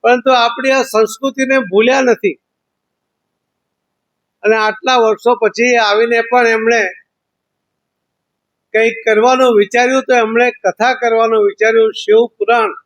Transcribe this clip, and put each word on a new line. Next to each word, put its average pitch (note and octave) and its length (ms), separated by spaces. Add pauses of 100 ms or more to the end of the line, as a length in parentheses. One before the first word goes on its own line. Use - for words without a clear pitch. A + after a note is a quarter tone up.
પરંતુ B3 340
આપણી B3 400
આ B3 120
સંસ્કૃતિને C4 680 (120)
ભૂલ્યા B3 380
નથી G3+ 300 (2000)
અને G#3+ 140
આટલા G#3+ 460
વર્ષો A3 280 (120)
પછી A#3+ 420
આવીને A#3 340 (120)
પણ A#3+ 260
એમણે A3+ 240 (1900)
કંઈક A3+ 320
કરવાનું A#3+ 560
વિચાર્યું, B3+ 460
તો B3+ 60 (100)
એમણે A3+ 240 (100)
કથા A#3+ 440
કરવાનું A3+ 480
વિચાર્યું, A3 520
શિવ A3 200 (140)
પુરાણ A3 400 (100)